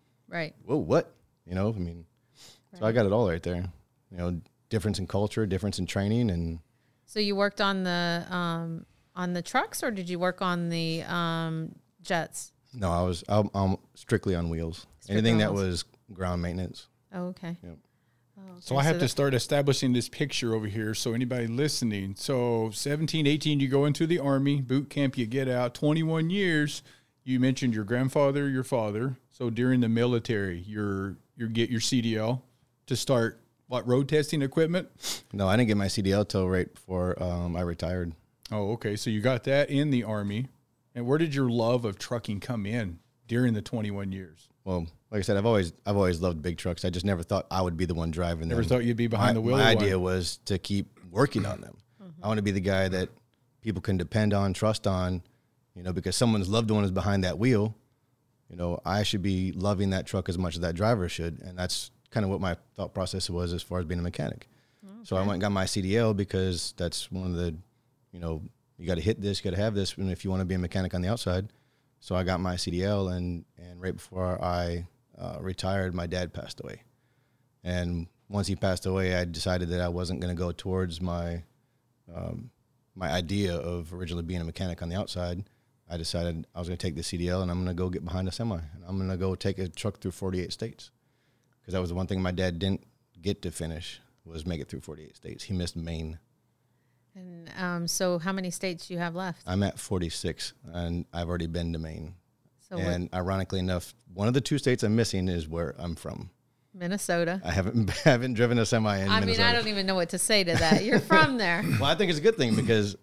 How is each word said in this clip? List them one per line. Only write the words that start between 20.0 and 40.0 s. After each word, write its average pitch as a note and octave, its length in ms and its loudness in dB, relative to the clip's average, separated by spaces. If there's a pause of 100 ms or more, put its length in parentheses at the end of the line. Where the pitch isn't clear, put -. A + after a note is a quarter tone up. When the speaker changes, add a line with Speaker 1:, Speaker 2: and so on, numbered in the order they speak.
Speaker 3:
picture C3 460 -2
over G#2+ 140 0
here. A2 260 -2
So A2+ 200 -2
anybody A#2+ 340 0
listening, A2+ 680 -2
so A#2+ 560 0
seventeen, D3+ 560 0
eighteen, D3+ 320 4
you C3+ 80 4
go C#3 180 4
into D3 220 2
the E3+ 120 2
Army, C#3 420 2
boot C3 280 0
camp, C3+ 280 0
you A#2+ 80 2
get C3 240 0
out, B2 240 0
twenty-one D#3+ 560 2
years. E3+ 520 2 (440)
You C3 140 2
mentioned B2+ 340 4
your G#2+ 100 0
grandfather, C#3 640 2
your C3 160 0
father. A#2 540 -2 (140)
So A#2+ 180 -4
during B2 320 4
the A2+ 80 4
military, A2+ 760 2
you're, G2 520 -2 (180)
you A#2 140 -4
get A2+ 200 2
your A2+ 120 0
C B2+ 200 2
D A2+ 140 2
L A2+ 280 0 (420)
to C3 100 -2
start, A#2 460 2 (260)
what, A#2+ 200 -2
road C3 200 4
testing D3+ 340 2
equipment? D#3+ 480 2 (440)
Speaker 2:
No, G2+ 140 2
I G2 100 6
didn't A#2+ 100 6
get G#2+ 100 4
my G2 120 2
C G#2 120 -2
D F#2+ 120 4
L G#2 100 4
till F#2+ 240 0
right F#2 260 0
before, F2+ 480 -2
um, F2 360 -2
I F2+ 40 0
retired. F2 520 -2 (380)
Speaker 3:
Oh, G#2 220 -2
okay. G#2 220 -4
So A2 140 -4
you G#2+ 120 0
got B2 240 2
that C#3 240 4
in C#3+ 200 2
the B2 160 4